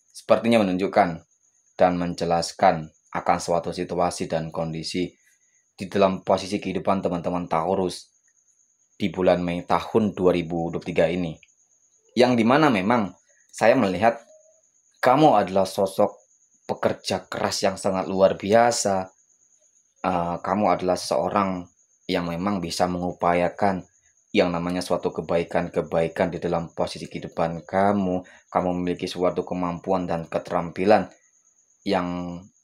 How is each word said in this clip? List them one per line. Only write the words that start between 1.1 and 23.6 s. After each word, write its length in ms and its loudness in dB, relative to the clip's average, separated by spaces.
dan 160 6
menjelaskan 960 0
akan 240 0
suatu 320 -2
situasi 560 -4
dan 240 -4
kondisi 640 -6
di 160 -12
dalam 320 2
posisi 400 -2
kehidupan 400 -2
teman-teman 480 -4
Taurus 640 -2
di 80 -2
bulan 320 2
Mei 240 -4
tahun 480 0
dua 240 2
ribu 320 -4
dua 80 -6
puluh 160 -8
tiga 160 2
ini. 240 -4
Yang 320 4
dimana 240 6
memang 480 0
saya 240 4
melihat 480 2
kamu 320 6
adalah 320 2
sosok 480 0
pekerja 560 -4
keras 400 -4
yang 160 -2
sangat 240 -2
luar 320 2
biasa. 720 2
Eh, 400 -2
kamu 320 2
adalah 240 0
seorang 720 -2
yang 160 -2
memang 320 -4
bisa 320 -2
mengupayakan 960 0